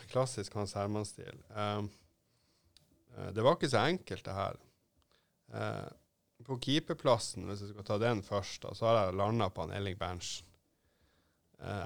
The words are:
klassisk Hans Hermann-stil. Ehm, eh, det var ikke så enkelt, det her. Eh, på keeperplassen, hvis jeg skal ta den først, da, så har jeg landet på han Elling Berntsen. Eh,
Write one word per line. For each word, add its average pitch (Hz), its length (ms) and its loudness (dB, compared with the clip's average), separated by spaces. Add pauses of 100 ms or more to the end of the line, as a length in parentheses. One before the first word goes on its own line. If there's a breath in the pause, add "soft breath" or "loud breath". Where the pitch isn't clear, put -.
(100)
klassisk 123 480 0
Hans 101 160 -2
Hermann-stil. 101 640 -4 (160)
Ehm, 104 360 -2 (1300 soft breath)
eh, 98 140 -6
det 110 140 2
var 156 100 8
ikke 156 160 2
så 117 160 6
enkelt, 170 380 -2
det 95 100 -6
her. 95 220 -2 (960)
Eh, 107 340 -4 (540)
på 127 160 -6
keeperplassen, 131 880 2
hvis 101 160 -6
jeg 101 120 -12
skal 101 100 -14
ta 104 140 2
den 113 240 4
først, - 400 -2
da, - 120 -8
så 117 120 -2
har 113 180 6
jeg 92 160 0
landet 104 340 2
på 90 80 -6
han 87 140 -6
Elling 98 220 -4
Berntsen. 90 480 -6 (1120)
Eh, 95 260 -6